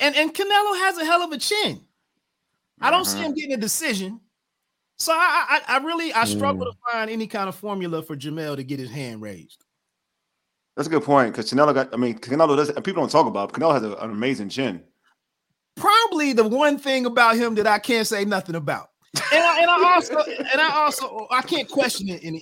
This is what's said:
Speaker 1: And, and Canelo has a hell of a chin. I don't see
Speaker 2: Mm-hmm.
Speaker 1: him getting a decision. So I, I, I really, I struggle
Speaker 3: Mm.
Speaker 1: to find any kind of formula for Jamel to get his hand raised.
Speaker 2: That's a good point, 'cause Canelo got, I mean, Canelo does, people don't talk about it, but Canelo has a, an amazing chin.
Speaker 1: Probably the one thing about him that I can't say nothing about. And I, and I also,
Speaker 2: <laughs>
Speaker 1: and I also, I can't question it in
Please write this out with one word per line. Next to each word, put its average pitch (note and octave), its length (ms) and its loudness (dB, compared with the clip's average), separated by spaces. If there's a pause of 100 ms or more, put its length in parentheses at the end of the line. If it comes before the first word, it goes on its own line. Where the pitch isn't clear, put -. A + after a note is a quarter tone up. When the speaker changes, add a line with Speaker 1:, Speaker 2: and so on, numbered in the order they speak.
Speaker 1:
And, C#4+ 140 2
and D#4 180 2
Canelo G4+ 460 2
has F#4+ 180 0
a D#4+ 80 -2
hell F4 160 2
of E4+ 100 -6
a C#4+ 60 -8
chin. G4+ 420 -2 (1000)
I A#3+ 80 2
don't F4+ 160 2
see D4+ 100 -4
Speaker 2:
Mm-hmm. E4 120 -4
Speaker 1:
him C#4+ 60 -4
getting D4 200 -6
a - 20 -4
decision. G#3+ 640 -4 (800)
So D#4+ 120 0
I, D#4 560 2
I, B3 80 2
I C4+ 80 0
really, E4 280 -4
I A3+ 120 2
struggle G#3 420 -2
Speaker 3:
Mm. A#3+ 60 -10
Speaker 1:
to - 40 -18 (160)
find A3 160 -2
any A3 200 -6
kind G3+ 200 -4
of F#3 60 -8
formula F#3 480 -6
for D#3 140 -10
Jamel D3+ 400 -8
to C3+ 80 -8
get C3+ 160 -8
his B2+ 100 -10
hand A#2 320 -10
raised. G2 420 -16 (1080)
Speaker 2:
That's C#3+ 140 -4
a - 20 -4
good D3+ 140 2
point, C3+ 280 4
'cause A2 200 -6
Canelo C#3+ 200 4
got, C3 220 0
I - 20 -4
mean, A#2+ 220 -2
Canelo C#3+ 380 2
does, D3 160 0 (100)
people F#3+ 200 -4
don't A#2+ 60 0
talk C#3+ 200 2
about G2+ 200 -4
it, - 40 -14
but - 80 -6
Canelo D#3+ 140 4
has A#2+ 100 0
a, G#2 120 -6
an A2 140 -8
amazing A2 380 -4
chin. G#2 340 -4 (920)
Speaker 1:
Probably F#4+ 560 2
the A3+ 160 4
one C#4+ 320 2
thing C4 260 0
about A#3 300 4
him A#3 200 0
that G#3 120 2
I G#3 100 4
can't A3+ 300 0
say G3+ 160 -2
nothing F#3+ 320 -2
about. C#3+ 340 -6 (420)
And D#4 80 6
I, E4+ 220 4
and E4+ 80 4
I F4 240 6
also, D#4+ 240 2
Speaker 2:
<laughs> D4+ 340 -4
Speaker 1:
and C#4 80 2
I D#4 120 2
also, C4+ 580 -2
I B3+ 120 0
can't D4 280 -4
question B3 380 -2
it E3+ 160 -10
in E3 180 -8